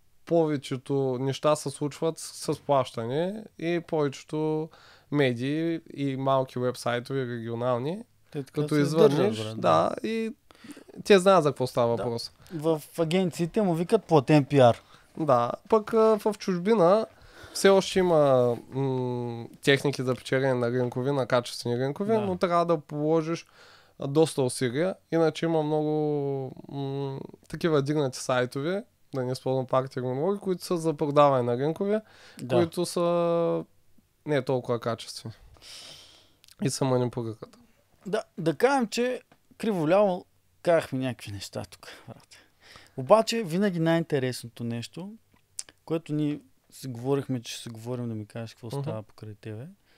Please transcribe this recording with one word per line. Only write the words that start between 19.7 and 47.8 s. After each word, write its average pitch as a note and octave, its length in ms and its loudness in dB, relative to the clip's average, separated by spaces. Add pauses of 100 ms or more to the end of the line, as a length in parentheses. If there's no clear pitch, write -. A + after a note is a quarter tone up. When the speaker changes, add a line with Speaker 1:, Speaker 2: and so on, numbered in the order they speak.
Speaker 1:
за B2+ 120 -2
печелене C3 400 0
на A#2+ 160 0
линкове, B2 420 -2
на C3+ 140 -2
качествени A#2+ 520 -2
линкове, D3 360 -2
Speaker 2:
Да. A3 60 2
Speaker 1:
но F#3+ 180 -4
трябва F3 280 2
да E3+ 140 2
положиш, D#3 640 -2 (520)
а, - 80 -8
доста D3 360 2
усилия, C3 520 -2 (180)
иначе D#3+ 340 2
има E3 160 2
много, D3+ 880 -2 (160)
м, C#3 500 -6 (300)
такива D#3 340 0
дигнати C#3+ 360 -2
сайтове, C#3 640 -2 (300)
да C3 100 -2
не B2+ 80 -4
използвам C3 340 -2
пак C3+ 240 0
терминология, C3+ 500 -4
които F3+ 240 -6
са F3+ 120 -2
за D#3+ 180 -2
продаване C#3+ 480 4
на A#2+ 160 0
линкове, G3 420 -2 (420)
Speaker 2:
Да. B2+ 140 -2
Speaker 1:
които E3+ 300 0
са E3+ 800 0 (640)
не D3 160 0
толкова B2 380 -2
качествени. - 540 -10 (1300)
И D3 80 0
са - 140 -2
манипулират. B2 720 -2 (480)
Speaker 2:
Да, G3+ 160 -4 (160)
да D#3+ 160 -2
кажем, C4 340 4
че B3 320 -2 (380)
криво-ляво F#3+ 640 2 (380)
казахме D#3+ 360 2
някакви B2+ 340 -6
неща G2+ 380 -10
тук, - 180 -20 (200)
брат. - 200 -20 (680)
Обаче G#3+ 460 4
винаги F3+ 360 -2
най-интересното D3+ 840 -2
нещо, A#2 480 -8 (720)
което D#3+ 300 -4
ние D3+ 260 -2 (300)
си - 180 -16
говорихме, B2+ 540 -4
че - 100 -14
ще - 100 -14
си - 60 -14
говорим, A#2+ 400 -8